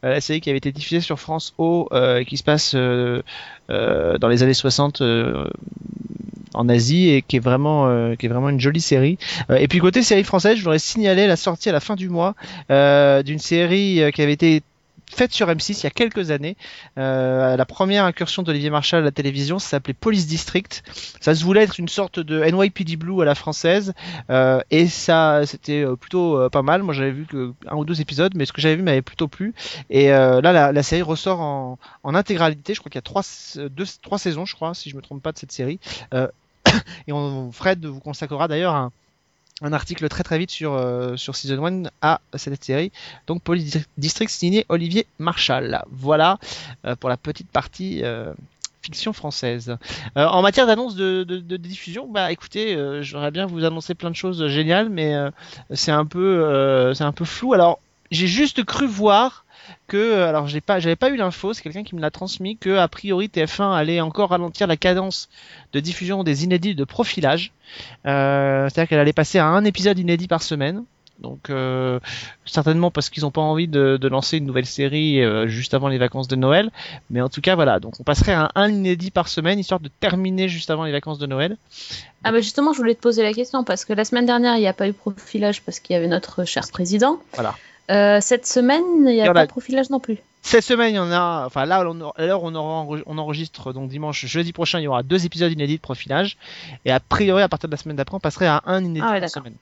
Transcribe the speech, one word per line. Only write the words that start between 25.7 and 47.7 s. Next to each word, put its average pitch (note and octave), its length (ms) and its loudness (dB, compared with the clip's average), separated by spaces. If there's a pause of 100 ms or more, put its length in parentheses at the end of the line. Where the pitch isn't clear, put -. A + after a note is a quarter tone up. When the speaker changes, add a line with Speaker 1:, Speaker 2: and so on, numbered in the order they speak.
Speaker 1:
euh, C3 100 0
plutôt, E3+ 420 0
euh, B2+ 120 4
pas C#3 140 0
mal. E3 200 2
Moi, F3 120 -2
j'avais C3+ 180 -2
vu D3 140 -10
que B2+ 260 -6 (160)
un - 80 -6
ou D3+ 80 -2
deux D#3 160 -4
épisodes, D3+ 340 0
mais D3+ 100 -2
ce - 80 -8
que - 80 -10
j'avais D#3 160 4
vu F3+ 60 -4
m'avait C#3+ 200 2
plutôt D#3+ 260 -6
plu. G#3 260 -6 (340)
Et, C#3 240 6
euh, C3 280 6
là, E3 120 6
la, D3 200 6
la C#3+ 100 2
série D#3+ 200 0
ressort E3+ 380 -2
en, C3+ 380 -6 (240)
en C#3+ 140 -4
intégralité. E3+ 580 0
Je - 60 -10
crois D3 100 -18
qu'il C3 80 -10
y - 0 -
a B2 40 -12
trois, - 200 -4 (340)
euh, C#3+ 120 -10
deux, C#3 180 -8 (160)
trois G3+ 160 -6
saisons, E3+ 260 -4
je - 120 -12
crois, E3 180 -6
si - 160 -14
je C#3 60 -14
me C3+ 60 -16
trompe C#3 200 -16
pas, D#3+ 100 -6
de - 60 -14
cette - 140 -16
série. C#3 260 -6 (360)
Euh, B2+ 120 0 (400)
<coughs> - 420 0
et D3 40 -4
on, C#3 380 -4
Fred F3 340 -2
vous C#3 160 -10
consacrera D3 460 -6
d'ailleurs E3 280 0
un, B2+ 180 -2 (680)
un D3 100 -4
article D#3 360 -4
très, - 140 -6
très E3 160 -2
vite F3+ 120 -4
sur, D3+ 240 -6
euh, B2 420 -4
sur C3 200 -10
Season C#3 280 -4
one F3+ 260 -4 (120)
à D#3 180 2 (140)
cette C#3+ 280 -8
série. D3+ 300 -2 (340)
Donc, E3+ 160 -6
Police E3 360 -2 (180)
District D#3+ 340 -2
signé F#3+ 380 0
Olivier E3+ 380 -2 (120)
Marchal. C3 720 -2
Voilà, D3+ 480 2 (460)
euh, B2 120 -6
pour C3+ 120 -6
la B2+ 80 -2
petite D3+ 320 -12
partie, F3 560 -6